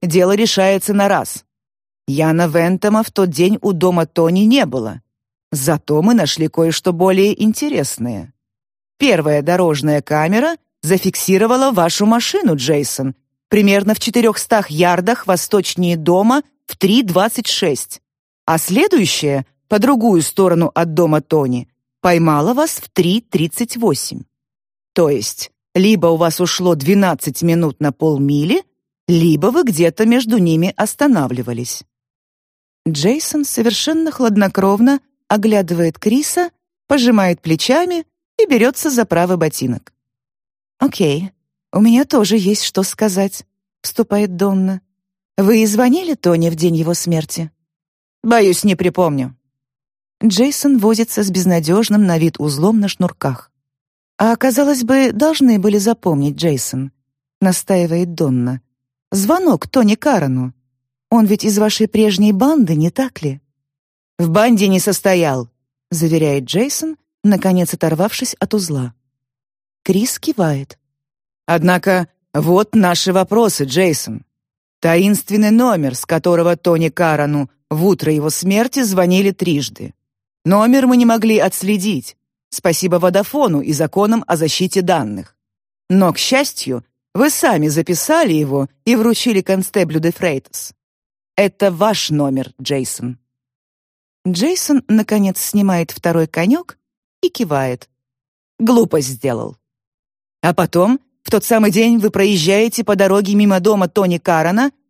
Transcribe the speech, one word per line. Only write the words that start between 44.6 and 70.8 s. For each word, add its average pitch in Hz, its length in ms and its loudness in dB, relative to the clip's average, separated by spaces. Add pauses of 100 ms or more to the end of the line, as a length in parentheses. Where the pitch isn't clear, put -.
"Вы 220 300 4
звонили 254 480 0
Тони 170 340 0
в 165 60 -4
день 165 220 0
его 165 180 -2
смерти?" 165 560 -4 (720)
"Боюсь, 214 420 2
не 190 120 2
припомню". 156 600 -2 (880)
Джейсон 262 540 2
возится 214 440 0
с 196 80 -2
безнадёжным 185 760 2
на 165 120 2
вид 160 200 0
узлом 151 420 0
на 202 80 0
шнурках. - 640 -6 (680)
"А, 226 180 2
казалось 262 460 0
бы, 262 300 2
должны 269 460 2
были 208 200 2
запомнить, 156 580 0
Джейсон", 135 560 -4 (480)
настаивает 175 720 0
Донна. 127 480 -2 (500)
"Звонок 220 560 0
Тони 220 260 2
Каррену. 135 600 -2 (560)
Он 226 160 4
ведь 202 180 0
из 208 140 0
вашей 214 280 0
прежней 208 460 2
банды, 214 440 2
не 160 140 0
так 262 320 -6
ли?" 139 180 -6 (760)
"В 170 120 0
банде 208 380 4
не 190 120 2
состоял", 170 680 0 (400)
заверяет 156 540 0
Джейсон, 285 520 -4 (260)
наконец 185 520 0
оторвавшись 170 680 -2
от 190 140 -4
узла. 147 400 -4 (920)
Крис 196 340 -2
кивает. 156 600 -4 (640)